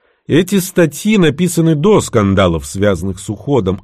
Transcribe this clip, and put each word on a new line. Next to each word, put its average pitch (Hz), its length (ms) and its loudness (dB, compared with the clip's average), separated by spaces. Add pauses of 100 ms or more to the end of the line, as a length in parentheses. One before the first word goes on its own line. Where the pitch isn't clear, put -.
(300)
Эти 185 300 2
статьи 180 580 0
написаны 165 580 0
до 185 260 2
скандалов, 95 640 0
связанных 95 520 -4
с - 120 -12
уходом 104 540 -2